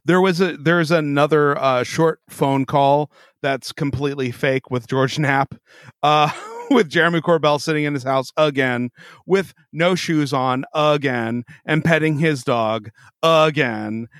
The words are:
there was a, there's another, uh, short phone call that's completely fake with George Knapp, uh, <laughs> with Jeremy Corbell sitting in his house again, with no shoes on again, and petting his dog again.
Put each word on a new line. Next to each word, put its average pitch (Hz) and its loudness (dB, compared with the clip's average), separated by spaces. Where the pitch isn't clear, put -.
there 180 4
was 185 2
a, 170 0
there's 156 0
another, 147 2
uh, 131 2
short 160 -2
phone 135 -2
call 143 2
that's 139 -4
completely 139 -4
fake 135 -4
with 123 -6
George 135 0
Knapp, 139 0
uh, 151 4
<laughs> - -12
with 226 4
Jeremy 170 2
Corbell 151 2
sitting 151 -2
in 147 -2
his 131 -6
house 135 -2
again, 131 0
with 185 -2
no 170 0
shoes 151 -2
on 131 -2
again, 131 0
and 156 0
petting 156 2
his 151 0
dog 110 -2
again. 131 0